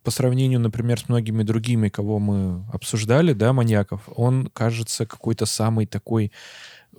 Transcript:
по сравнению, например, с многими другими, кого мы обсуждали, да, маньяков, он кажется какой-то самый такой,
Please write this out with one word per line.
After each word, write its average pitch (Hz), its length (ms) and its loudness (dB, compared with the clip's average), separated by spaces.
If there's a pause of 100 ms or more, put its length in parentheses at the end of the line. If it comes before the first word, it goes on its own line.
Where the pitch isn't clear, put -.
по 120 80 -2
сравнению, 127 480 2
например, 117 400 0
с - 100 -8
многими 113 340 0
другими, 110 460 0
кого 104 300 -2
мы 98 520 0
обсуждали, 120 640 2
да, 110 180 2
маньяков, 110 500 2 (140)
он 127 380 0
кажется 113 540 -2
какой-то - 400 -4
самый 110 400 0
такой, 107 440 -2 (680)